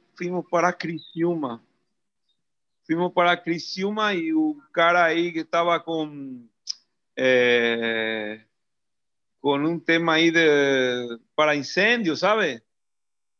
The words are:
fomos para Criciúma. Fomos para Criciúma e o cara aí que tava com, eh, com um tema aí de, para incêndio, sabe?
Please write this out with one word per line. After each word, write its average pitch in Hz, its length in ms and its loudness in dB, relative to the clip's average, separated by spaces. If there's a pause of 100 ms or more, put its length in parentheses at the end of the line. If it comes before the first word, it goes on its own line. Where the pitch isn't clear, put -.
(160)
fomos 175 320 -6
para 175 240 0
Criciúma. 165 880 -6 (1300)
Fomos 175 240 -2
para 175 240 2
Criciúma 196 800 -4
e 165 180 -4
o 156 240 0 (160)
cara 170 320 4
aí 170 280 0
que 160 120 -6
tava 170 340 0
com, 147 640 -8 (720)
eh, 117 1200 0 (1000)
com 139 180 0
um 160 200 -2
tema 165 360 2
aí 165 160 4
de, 135 880 2 (180)
para 151 180 2
incêndio, 180 600 0
sabe? 180 460 0 (760)